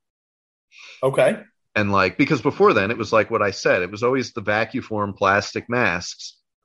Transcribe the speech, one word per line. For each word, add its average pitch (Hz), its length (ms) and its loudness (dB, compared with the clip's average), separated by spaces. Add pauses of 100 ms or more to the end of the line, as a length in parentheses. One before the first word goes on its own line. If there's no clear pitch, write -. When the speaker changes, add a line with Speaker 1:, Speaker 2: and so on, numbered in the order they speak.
(1000)
Speaker 1:
Okay. 135 400 2 (340)
Speaker 2:
And, 101 160 0
like, 95 260 2
because 143 240 0
before 185 320 4
then, 104 180 0
it 117 60 -6
was 110 160 -6
like 110 180 2
what 110 100 0
I 101 100 0
said, 120 320 0
it 90 80 -6
was 107 120 -10
always 123 300 0
the 117 80 -10
vacuform 104 720 -4
plastic 101 540 0
masks. 104 680 -4 (280)